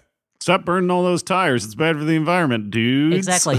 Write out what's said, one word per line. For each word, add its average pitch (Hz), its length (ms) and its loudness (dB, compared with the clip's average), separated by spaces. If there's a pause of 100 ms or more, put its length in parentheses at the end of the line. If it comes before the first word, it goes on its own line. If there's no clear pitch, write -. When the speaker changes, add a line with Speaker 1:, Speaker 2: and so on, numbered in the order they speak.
(400)
Speaker 1:
Stop 180 240 0
burning 180 260 0
all 180 120 0
those 180 200 0
tires. 160 420 0
It's 107 100 -14
bad 156 220 0
for 147 80 -6
the 160 100 0
environment, 151 560 0
dudes. 131 460 2
Speaker 2:
Exactly. 180 420 0